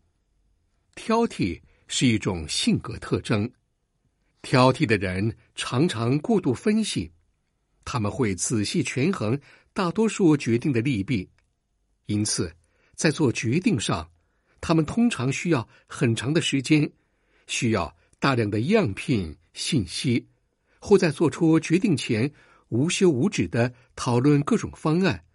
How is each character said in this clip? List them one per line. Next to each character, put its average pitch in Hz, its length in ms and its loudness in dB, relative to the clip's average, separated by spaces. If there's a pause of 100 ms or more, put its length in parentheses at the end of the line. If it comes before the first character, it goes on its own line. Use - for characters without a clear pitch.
(920)
挑 233 320 0
剔 101 360 -4 (300)
是 - 140 0
一 113 140 4
种 87 280 -4
性 180 300 0
格 - 220 -8
特 - 220 -2
征。 110 300 -2 (920)
挑 127 280 6
剔 127 140 0
的 110 120 2
人 95 380 -2 (200)
常 143 340 0
常 120 300 -2
过 202 200 0
度 139 140 0
分 214 300 0
析， 98 280 -6 (720)
他 - 160 -6
们 104 120 -2
会 104 240 -2
仔 104 280 -2
细 151 200 -2
权 135 280 -2
衡 123 280 -2 (340)
大 185 160 -2
多 220 180 0
数 160 300 4
决 117 200 0
定 143 140 -2
的 117 100 0
利 113 220 -2
弊， 95 240 -2 (800)
因 104 180 -2
此， 101 300 -4 (420)
在 - 140 0
做 143 220 0
决 123 280 -2
定 190 200 2
上， 85 280 -4 (540)
他 165 140 0
们 160 100 4
通 233 240 2
常 135 220 -4
需 - 180 -4
要 147 180 0 (200)
很 117 280 0
长 113 160 -4
的 165 80 2
时 139 220 0
间， 151 300 2 (560)
需 - 240 -2
要 87 240 -2 (240)
大 139 160 2
量 113 120 0
的 107 140 -2
样 165 320 2
品、 92 420 -2 (180)
信 110 340 -2
息， - 400 -2 (520)
或 - 160 4
在 180 140 4
做 151 180 0
出 160 320 2
决 165 200 0
定 185 180 0
前 120 340 -2 (360)
无 131 200 0
休 180 220 2
无 135 180 0
止 - 200 -2
地 123 260 0 (220)
讨 120 240 0
论 143 240 4
各 208 140 0
种 - 180 -4
方 160 240 0
案， 143 360 -2